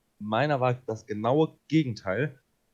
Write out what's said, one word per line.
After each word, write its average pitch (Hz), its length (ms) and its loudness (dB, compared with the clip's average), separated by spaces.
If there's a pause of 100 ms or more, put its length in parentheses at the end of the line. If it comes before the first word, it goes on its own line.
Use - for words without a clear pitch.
(180)
Meiner 123 420 0
war 127 140 2
das 113 320 -8
genaue 123 640 0
Gegenteil. 131 720 -2 (340)